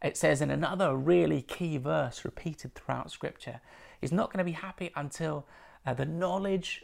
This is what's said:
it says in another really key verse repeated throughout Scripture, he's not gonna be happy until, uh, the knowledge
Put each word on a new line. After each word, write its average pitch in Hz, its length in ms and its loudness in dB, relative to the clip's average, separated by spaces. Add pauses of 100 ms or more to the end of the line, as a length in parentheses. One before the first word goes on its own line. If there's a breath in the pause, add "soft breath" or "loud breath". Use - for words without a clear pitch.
it - 140 0
says 151 260 4
in 143 100 2
another 151 440 2
really 156 460 4
key 160 360 -4
verse 139 460 0
repeated - 520 -8
throughout - 340 -6
Scripture, - 520 -8 (380 loud breath)
he's - 120 -4
not 185 200 2
gonna 185 120 0
be 175 80 0
happy 180 440 -8
until, 147 520 -4 (400 loud breath)
uh, 127 80 0
the 135 100 0
knowledge 185 800 -2